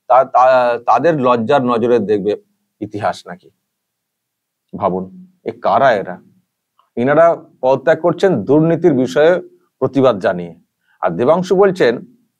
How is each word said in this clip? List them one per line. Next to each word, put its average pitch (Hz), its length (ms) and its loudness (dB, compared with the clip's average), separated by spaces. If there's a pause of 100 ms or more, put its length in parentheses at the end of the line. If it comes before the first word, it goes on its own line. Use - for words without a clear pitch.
তা-, 131 180 4
তা-, 123 600 2
তাদের 135 360 0
লজ্জার 123 400 0
নজরে 120 380 0
দেখবে 104 420 -4 (380)
ইতিহাস 104 480 -8
নাকি। 90 220 -20 (1300)
ভাবুন, 92 500 -6 (160)
এ - 80 -10 (100)
কারা 117 320 2
এরা? 90 280 -6 (760)
ইনারা 147 420 2 (240)
পদত্যাগ 147 400 0
করছেন 175 420 0
দুর্নীতির 160 500 2
বিষয়ে 147 480 0 (380)
প্রতিবাদ 131 400 0
জানিয়ে। 87 400 -6 (420)
আর - 80 -2
দেবাংশু 156 460 0
বলছেন, 180 500 0 (340)